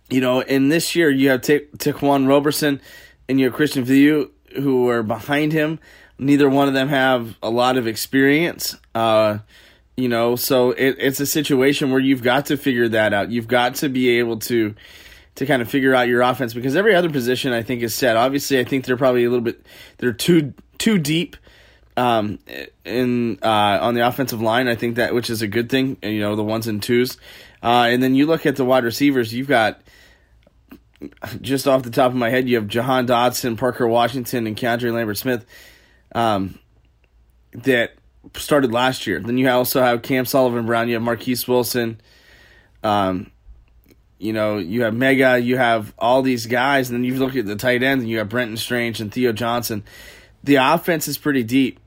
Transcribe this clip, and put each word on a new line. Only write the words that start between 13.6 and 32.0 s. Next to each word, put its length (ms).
to 140
be 280
able 220
to, 340
to 120
kind 140
of 80
figure 260
out 140
your 140
offense, 320
because 200
every 200
other 160
position, 420
I 100
think, 200
is 120
set. 220
Obviously, 420
I 60
think 220
they're 100
probably 280
a 60
little 140
bit, 220
they're 140
too, 420
too 200
deep, 380
um, 400
in, 580
uh, 400
on 120
the 120
offensive 340
line. 280
I 60
think 220
that, 180
which 140
is 140
a 60
good 200
thing, 340
you 180
know, 140
the 100
ones 220
and 160
twos. 360
Uh, 280
and 120
then 120
you 120
look 200
at 100
the 80
wide 200
receivers, 500
you've 140
got, 340
just 260
off 140
the 80
top 200